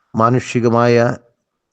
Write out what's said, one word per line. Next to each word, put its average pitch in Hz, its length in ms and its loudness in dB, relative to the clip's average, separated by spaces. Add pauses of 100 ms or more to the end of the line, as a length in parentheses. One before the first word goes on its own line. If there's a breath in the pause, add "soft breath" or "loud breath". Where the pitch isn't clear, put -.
(140)
മാനുഷികമായ 120 800 0 (760)